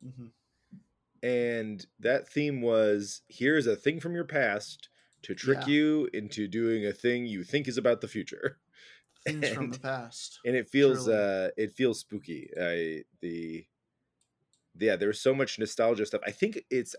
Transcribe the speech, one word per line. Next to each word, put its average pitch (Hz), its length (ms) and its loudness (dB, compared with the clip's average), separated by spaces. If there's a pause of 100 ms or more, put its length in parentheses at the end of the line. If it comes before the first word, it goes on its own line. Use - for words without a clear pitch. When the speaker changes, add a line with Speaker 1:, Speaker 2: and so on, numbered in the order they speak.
Speaker 1:
Mm-hmm. 127 200 -16 (1000)
Speaker 2:
And 117 600 -2 (120)
that 123 300 2
theme 147 320 0
was, 107 680 4
"Here's 139 380 2
a 107 100 2
thing 160 220 0
from 170 160 -6
your 170 120 -4
past 117 640 -2 (320)
to 95 120 -8
trick 135 320 2
Speaker 1:
Yeah. 143 60 2
Speaker 2:
you 151 400 4
into 107 340 -4
doing 113 380 0
a 101 80 0
thing 123 320 0
you 101 200 -6
think 143 220 -2
is 127 120 -6
about 117 240 2
the 110 60 -6
future." - 500 -6 (340)
<laughs> - 340 -20
Speaker 1:
Things 151 220 -2
from 127 160 -4
Speaker 2:
And, 123 100 -6
Speaker 1:
the 131 60 -12
past. 131 640 -8
Speaker 2:
and 123 100 2
it 120 140 -2
feels, 131 380 6
Speaker 1:
Truly. 110 120 4
Speaker 2:
uh, 95 380 2
it 107 160 -2
feels 123 260 2
spooky. 82 520 -12 (100)
I, 85 440 -2 (160)
the, 82 460 -8 (1120)
yeah, 104 180 4
there 101 120 0
was 107 120 -2
so 131 140 4
much 135 240 -2
nostalgia 110 480 0
stuff. 104 200 -4
I 104 40 -4
think 208 300 -2 (100)
it's 127 280 -2